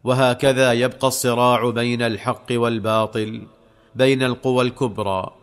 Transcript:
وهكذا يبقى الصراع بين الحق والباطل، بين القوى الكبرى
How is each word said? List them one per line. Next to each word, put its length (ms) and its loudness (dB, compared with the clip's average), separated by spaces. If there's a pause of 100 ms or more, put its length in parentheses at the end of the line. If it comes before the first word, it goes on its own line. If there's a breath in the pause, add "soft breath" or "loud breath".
وهكذا 680 2
يبقى 360 0
الصراع 600 2
بين 320 -2
الحق 480 -6
والباطل، 920 -2 (520 soft breath)
بين 280 2
القوى 420 0
الكبرى 640 -4 (120)